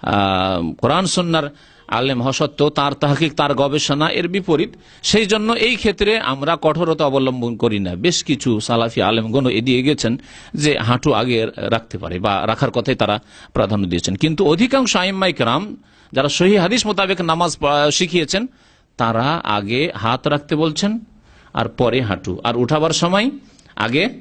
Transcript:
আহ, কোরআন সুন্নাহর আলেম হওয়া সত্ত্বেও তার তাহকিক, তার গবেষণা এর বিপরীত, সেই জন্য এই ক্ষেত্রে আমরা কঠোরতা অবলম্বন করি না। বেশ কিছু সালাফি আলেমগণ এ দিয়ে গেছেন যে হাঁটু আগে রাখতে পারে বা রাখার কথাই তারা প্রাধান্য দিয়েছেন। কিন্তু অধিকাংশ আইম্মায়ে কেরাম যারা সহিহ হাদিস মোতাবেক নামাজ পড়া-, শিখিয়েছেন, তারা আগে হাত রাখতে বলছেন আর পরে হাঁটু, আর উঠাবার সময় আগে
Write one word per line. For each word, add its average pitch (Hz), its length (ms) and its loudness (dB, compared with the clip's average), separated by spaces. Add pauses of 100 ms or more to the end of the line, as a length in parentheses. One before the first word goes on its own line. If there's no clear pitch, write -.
আহ, 95 720 0
কোরআন 165 320 0
সুন্নাহর 165 440 -2 (380)
আলেম 123 340 0
হওয়া 131 120 0
সত্ত্বেও 151 360 0
তার 143 240 0
তাহকিক, 143 400 0
তার 143 200 0
গবেষণা 143 560 0
এর 175 180 -2
বিপরীত, 180 420 0 (340)
সেই 214 220 2
জন্য 214 280 0
এই 233 220 2
ক্ষেত্রে 208 440 0
আমরা 139 420 -2
কঠোরতা 160 440 2
অবলম্বন 131 500 0
করি 107 240 0
না। 90 160 -2
বেশ 135 280 0
কিছু 120 360 0
সালাফি 117 420 0
আলেমগণ 113 480 0
এ 110 120 0
দিয়ে 127 220 2
গেছেন 131 340 0 (360)
যে 147 240 0
হাঁটু 120 360 2
আগে 113 340 2 (100)
রাখতে 107 400 -4
পারে 87 220 -6
বা 98 280 0
রাখার 113 240 0
কথাই 120 240 -2
তারা 104 240 0 (340)
প্রাধান্য 101 340 0
দিয়েছেন। 87 280 -2
কিন্তু 160 300 0
অধিকাংশ 240 500 2
আইম্মায়ে 190 380 0
কেরাম 143 440 -2 (360)
যারা 131 160 2
সহিহ 190 320 4
হাদিস 202 240 0
মোতাবেক 196 360 -2
নামাজ 165 360 0
পড়া-, 147 340 2
শিখিয়েছেন, 180 560 0 (500)
তারা 120 460 0
আগে 107 520 -2
হাত 117 320 -2
রাখতে 147 280 -2
বলছেন 165 440 0 (540)
আর 113 160 -2
পরে 123 320 0
হাঁটু, 104 420 -4
আর 117 140 0
উঠাবার 151 340 2
সময় 196 380 0 (460)
আগে 139 340 0 (120)